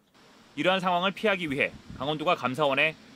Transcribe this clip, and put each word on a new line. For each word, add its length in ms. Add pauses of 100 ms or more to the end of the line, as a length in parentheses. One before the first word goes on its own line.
(560)
이러한 260
상황을 300
피하기 380
위해 220 (260)
강원도가 380
감사원에 600 (200)